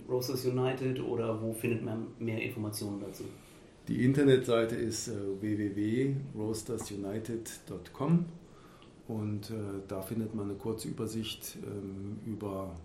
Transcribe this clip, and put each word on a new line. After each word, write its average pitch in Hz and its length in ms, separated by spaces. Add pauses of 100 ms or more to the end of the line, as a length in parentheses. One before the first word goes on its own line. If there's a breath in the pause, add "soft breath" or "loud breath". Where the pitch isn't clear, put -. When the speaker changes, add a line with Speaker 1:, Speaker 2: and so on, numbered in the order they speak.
Speaker 1:
Roasters 127 380
United 127 560
oder 113 400
wo 113 100
findet 113 320
man 113 220 (140)
mehr 110 240
Informationen 107 560
dazu? 98 240 (640 loud breath)
Speaker 2:
Die 113 180
Internetseite 127 680
ist, 113 320
äh, 113 60 (280)
w 107 160
w 101 180
w 123 400 (220)
roasters 110 540
united 110 580 (180)
dot 87 240
com 165 340 (840 loud breath)
und, 104 420
äh, 113 40 (340)
da 95 140
findet 110 340
man 101 140
eine 101 100
kurze 113 280
Übersicht, 110 760
ähm, 101 640
über 95 600